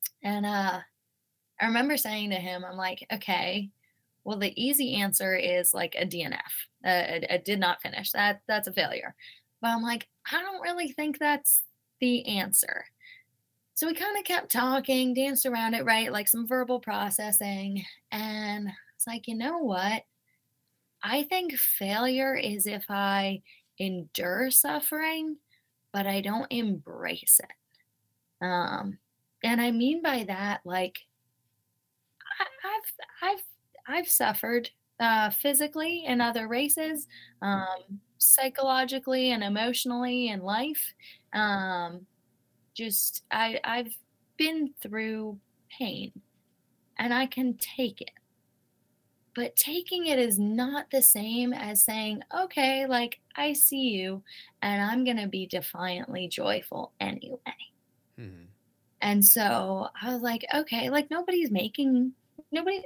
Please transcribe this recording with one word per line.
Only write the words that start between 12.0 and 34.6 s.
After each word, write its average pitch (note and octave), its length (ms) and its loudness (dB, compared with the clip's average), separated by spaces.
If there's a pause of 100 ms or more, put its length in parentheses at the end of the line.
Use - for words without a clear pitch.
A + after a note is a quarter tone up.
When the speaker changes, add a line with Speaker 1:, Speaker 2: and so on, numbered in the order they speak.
Speaker 1:
answer." - 600 0 (880)
So D#4+ 120 0
we E4 60 0
kinda G4+ 300 -4
kept - 280 0
talking, C4 640 2
danced C4+ 320 2
around A3+ 280 0
it, A#3 120 -2
right? A3+ 260 4
Like, G#3 160 0
some A3+ 200 2
verbal B3 340 0
processing, G3+ 1000 -2 (280)
and G#3+ 580 -4 (260)
it's - 120 -4
like, A#3 200 -10
"You A#3 80 -6
know C#4 240 -4
what? G#3 440 -2 (960)
I B3 220 0
think F4+ 300 -2
failure B3+ 840 2
is G#3 320 -2
if G#3 220 -6
I G3 520 0 (360)
endure F#3+ 760 -2
suffering, D#4 840 0 (560)
but G3+ 140 0
I G3 140 0
don't G#3 300 -4
embrace F3 880 0
it." - 1040 -12
Um, F3+ 540 0 (440)
and A#3 180 4
I A#3+ 100 2
mean B3+ 300 2
by C4+ 240 0
that, G3 400 -4
like, F#3 340 -2 (1400)
I, F#4+ 60 -2 (200)
I've, - 680 -6
I've, G4 120 -6 (440)
I've E4 220 -2
suffered, A#3 600 2 (300)